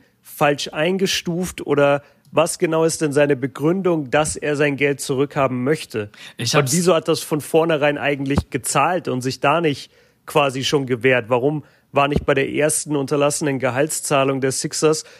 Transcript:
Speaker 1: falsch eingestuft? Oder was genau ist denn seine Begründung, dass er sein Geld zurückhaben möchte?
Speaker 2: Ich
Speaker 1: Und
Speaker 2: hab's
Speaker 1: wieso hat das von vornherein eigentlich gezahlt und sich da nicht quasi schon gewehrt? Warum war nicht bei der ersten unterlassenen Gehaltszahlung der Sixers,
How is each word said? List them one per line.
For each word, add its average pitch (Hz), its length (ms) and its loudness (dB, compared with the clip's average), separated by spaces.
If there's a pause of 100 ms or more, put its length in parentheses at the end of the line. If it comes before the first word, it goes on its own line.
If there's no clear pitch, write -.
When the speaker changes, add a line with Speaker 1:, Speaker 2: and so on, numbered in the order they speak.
(200)
Speaker 1:
falsch - 520 -2
eingestuft? 180 920 -2
Oder 143 360 2 (280)
was 160 280 0
genau 160 260 2
ist 160 160 0
denn 151 120 0
seine 143 240 4
Begründung, 151 760 -2
dass 151 260 0
er 147 180 -4
sein 143 220 2
Geld 143 240 0
zurückhaben 135 640 -2
möchte? 120 460 -4 (260)
Speaker 2:
Ich 120 180 -4
Speaker 1:
Und 151 60 4
Speaker 2:
hab's 131 120 0
Speaker 1:
wieso 175 220 4
hat 160 140 0
das 160 120 2
von 151 200 -4
vornherein 151 580 2
eigentlich 139 520 -2
gezahlt 147 580 -2
und 127 140 -2
sich 127 180 -6
da 151 200 2
nicht 156 300 -2 (340)
quasi 135 380 0
schon 139 240 0
gewehrt? 123 420 2
Warum 135 360 0 (300)
war 139 140 2
nicht 147 160 0
bei 147 80 2
der 135 180 0
ersten 147 460 -2
unterlassenen 143 600 0
Gehaltszahlung 135 840 0
der 131 120 0
Sixers, 156 520 0 (160)